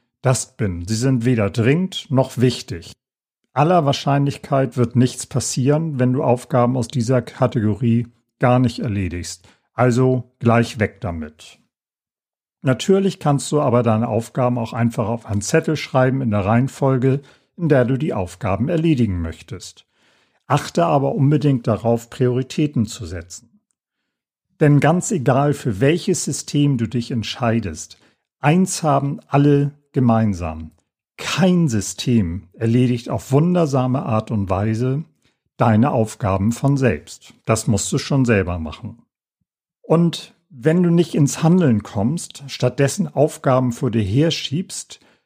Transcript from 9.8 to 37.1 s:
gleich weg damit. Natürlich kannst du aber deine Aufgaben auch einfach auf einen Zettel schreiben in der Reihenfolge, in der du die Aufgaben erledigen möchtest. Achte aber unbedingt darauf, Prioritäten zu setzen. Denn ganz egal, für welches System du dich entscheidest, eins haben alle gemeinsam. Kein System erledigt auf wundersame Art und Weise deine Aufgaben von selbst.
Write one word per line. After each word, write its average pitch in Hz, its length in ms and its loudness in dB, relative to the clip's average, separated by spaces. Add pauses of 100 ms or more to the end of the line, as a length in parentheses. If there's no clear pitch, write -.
gleich 117 420 2
weg - 200 -4
damit. 82 600 -10 (1000)
Natürlich 190 580 0
kannst 143 340 -2
du 147 100 0
aber 123 200 2
deine 113 260 0
Aufgaben 123 500 -2
auch 113 160 -8
einfach 117 340 -2
auf 113 160 -6
einen 104 160 -4
Zettel 160 360 0
schreiben 131 440 0
in 117 120 -2
der 104 120 0
Reihenfolge, 131 800 0 (340)
in 170 140 0
der 127 160 4
du 131 100 0
die 139 160 -4
Aufgaben 98 560 -4
erledigen 135 540 0
möchtest. - 640 -14 (600)
Achte 147 380 0
aber 139 300 0
unbedingt 139 520 2
darauf, 117 440 0
Prioritäten 127 760 -2
zu 101 220 -10
setzen. - 540 -16 (1000)
Denn 147 220 6
ganz 165 320 2
egal, 139 400 2
für 98 280 -4
welches 165 440 0
System 143 540 -2
du 113 100 -2
dich 117 220 -6
entscheidest, 110 880 -4 (420)
eins 180 420 0
haben 143 460 0
alle 143 440 4 (200)
gemeinsam. 98 800 0 (480)
Kein 175 500 2
System 104 760 -2 (100)
erledigt 120 560 0
auf 123 220 -6
wundersame 139 720 0
Art 110 240 -2
und 101 180 -2
Weise 110 560 -2 (540)
deine 117 320 4
Aufgaben 107 600 0
von 139 260 0
selbst. - 560 -4 (100)